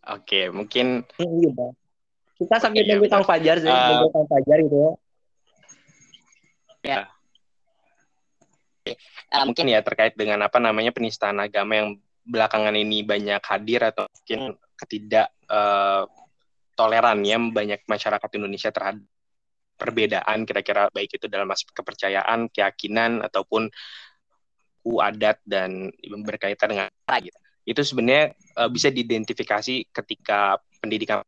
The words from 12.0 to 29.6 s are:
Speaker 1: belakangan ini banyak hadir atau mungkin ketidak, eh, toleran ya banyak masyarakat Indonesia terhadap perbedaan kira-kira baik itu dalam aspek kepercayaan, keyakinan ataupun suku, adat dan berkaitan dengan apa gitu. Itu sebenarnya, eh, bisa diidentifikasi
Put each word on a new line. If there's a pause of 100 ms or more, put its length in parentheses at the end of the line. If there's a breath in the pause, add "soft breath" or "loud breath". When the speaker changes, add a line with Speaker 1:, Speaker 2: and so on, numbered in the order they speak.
Speaker 1:
belakangan
ini
banyak
hadir
atau
mungkin (360)
ketidak, (160)
eh, (760)
toleran
ya
banyak
masyarakat
Indonesia
terhadap (720)
perbedaan
kira-kira
baik
itu
dalam
aspek
kepercayaan,
keyakinan
ataupun (1120 loud breath)
suku,
adat
dan (320)
berkaitan
dengan (220)
apa
gitu. (260)
Itu
sebenarnya,
eh,
bisa
diidentifikasi